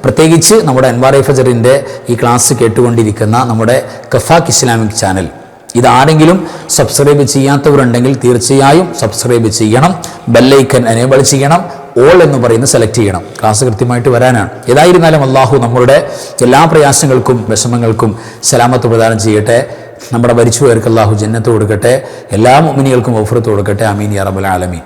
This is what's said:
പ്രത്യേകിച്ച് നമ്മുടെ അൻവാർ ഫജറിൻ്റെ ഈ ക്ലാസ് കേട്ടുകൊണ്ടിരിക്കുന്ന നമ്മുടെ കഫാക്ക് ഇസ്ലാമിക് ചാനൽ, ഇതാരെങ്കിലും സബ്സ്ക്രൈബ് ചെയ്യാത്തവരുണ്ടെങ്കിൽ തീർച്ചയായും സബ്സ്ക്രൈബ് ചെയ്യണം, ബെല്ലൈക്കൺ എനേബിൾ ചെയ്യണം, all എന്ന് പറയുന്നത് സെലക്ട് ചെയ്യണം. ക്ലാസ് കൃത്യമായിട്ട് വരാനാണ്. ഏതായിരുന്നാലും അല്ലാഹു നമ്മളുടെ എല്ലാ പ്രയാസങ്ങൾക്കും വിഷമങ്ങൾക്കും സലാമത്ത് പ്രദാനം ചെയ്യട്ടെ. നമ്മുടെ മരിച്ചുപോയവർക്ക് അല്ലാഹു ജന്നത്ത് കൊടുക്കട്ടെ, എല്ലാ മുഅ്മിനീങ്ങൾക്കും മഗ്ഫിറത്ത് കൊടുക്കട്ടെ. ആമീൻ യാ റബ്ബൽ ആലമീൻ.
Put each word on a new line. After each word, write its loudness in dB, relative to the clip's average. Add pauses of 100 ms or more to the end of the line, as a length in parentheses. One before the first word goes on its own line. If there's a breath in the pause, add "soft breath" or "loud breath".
പ്രത്യേകിച്ച് 2 (140)
നമ്മുടെ 0
അൻവാർ 2 (140)
ഫജറിൻ്റെ 2 (380 loud breath)
ഈ -2
ക്ലാസ് 0
കേട്ടുകൊണ്ടിരിക്കുന്ന 0 (140)
നമ്മുടെ 0 (380 loud breath)
കഫാക്ക് 0
ഇസ്ലാമിക് -2
ചാനൽ, -4 (520)
ഇതാരെങ്കിലും 4 (400 loud breath)
സബ്സ്ക്രൈബ് 0
ചെയ്യാത്തവരുണ്ടെങ്കിൽ 0 (100)
തീർച്ചയായും 2 (140)
സബ്സ്ക്രൈബ് -2 (100)
ചെയ്യണം, 2 (420 loud breath)
ബെല്ലൈക്കൺ 4 (100)
എനേബിൾ 0 (140)
ചെയ്യണം, 0 (400 loud breath)
all 6
എന്ന് 0
പറയുന്നത് 0
സെലക്ട് 0
ചെയ്യണം. -2 (140)
ക്ലാസ് -2
കൃത്യമായിട്ട് -2
വരാനാണ്. 0 (220)
ഏതായിരുന്നാലും 4
അല്ലാഹു 2
നമ്മളുടെ 2 (480 loud breath)
എല്ലാ 4 (100)
പ്രയാസങ്ങൾക്കും 2 (140)
വിഷമങ്ങൾക്കും -2 (380 loud breath)
സലാമത്ത് 0
പ്രദാനം 2
ചെയ്യട്ടെ. 0 (560 loud breath)
നമ്മുടെ 0
മരിച്ചുപോയവർക്ക് 2
അല്ലാഹു 2
ജന്നത്ത് -4
കൊടുക്കട്ടെ, 0 (420 loud breath)
എല്ലാ 4 (120)
മുഅ്മിനീങ്ങൾക്കും 0
മഗ്ഫിറത്ത് -2
കൊടുക്കട്ടെ. -2
ആമീൻ -4
യാ -4
റബ്ബൽ -4
ആലമീൻ. -6